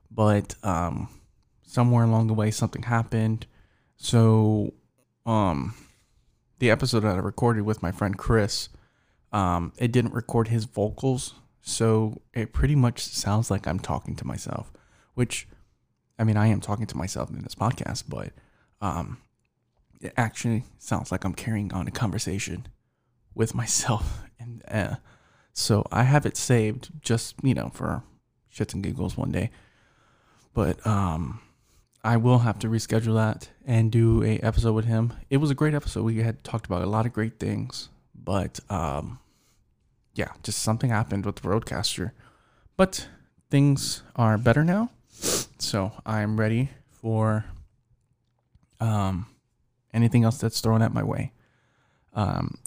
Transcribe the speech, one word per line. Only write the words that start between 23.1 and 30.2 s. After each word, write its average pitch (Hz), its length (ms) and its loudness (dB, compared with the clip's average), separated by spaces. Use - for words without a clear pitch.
with 113 220 -2
myself. - 720 -2
<laughs> - 100 -20
And, 120 300 -16
uh, - 280 -4
so - 400 2
I 113 100 4
have 139 220 6
it 107 100 -4
saved 113 540 0
just, - 400 -2
you 131 120 4
know, 60 200 -4
for - 300 -4
shits - 200 -4
and 98 100 -6
giggles 90 320 -4
one 87 160 -2
day. 90 180 -2